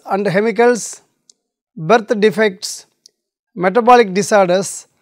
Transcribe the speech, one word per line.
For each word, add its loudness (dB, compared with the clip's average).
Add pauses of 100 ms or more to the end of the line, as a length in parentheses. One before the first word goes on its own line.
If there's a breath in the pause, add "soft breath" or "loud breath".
and -2
chemicals, -2 (760)
birth 0
defects, -2 (680)
metabolic 2
disorders. 0 (140)